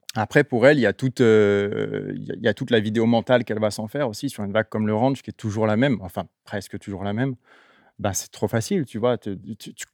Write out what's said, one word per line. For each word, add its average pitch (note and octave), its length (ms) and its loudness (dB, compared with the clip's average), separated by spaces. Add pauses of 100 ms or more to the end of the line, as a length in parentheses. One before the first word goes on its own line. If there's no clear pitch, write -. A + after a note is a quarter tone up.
(160)
après, A2+ 280 2
pour A#2+ 220 2
elle, D3 140 8
il - 20 2
y G#2+ 60 4
a G2+ 60 2
toute, - 280 -4
euh, G#2 920 2
il G2+ 100 -10
y G2+ 60 -10
a, - 40 -10
il - 60 -12
y - 60 -2
a G#2+ 60 2
toute A#2 180 -8
la A#2 80 4
vidéo A2 260 0
mentale A#2+ 400 4
qu'elle G#2+ 140 -4
va G#2+ 120 0
s'en A2 160 -8
faire C#3+ 220 -4
aussi A2+ 200 -8
sur G#2 140 -8
une G2+ 80 -6
vague G#2+ 160 0
comme G#2+ 200 -2
le G#2+ 80 0
ranch, B2+ 260 0
qui - 80 -14
est G#2+ 40 -12
toujours A2 340 -2
la G#2+ 100 2
même, B2 240 2
enfin, F#2 240 -10 (180)
presque G2+ 360 -10
toujours G2 240 -10
la G2+ 100 -4
même. B2+ 220 -2 (640)
Bah, G2+ 140 -2
c'est - 160 -10
trop - 180 -4
facile, C#3 380 -2
tu - 120 -10
vois. A#2+ 200 0
Tu, G2 200 -10 (200)
tu, - 180 -18
tu, - 180 -16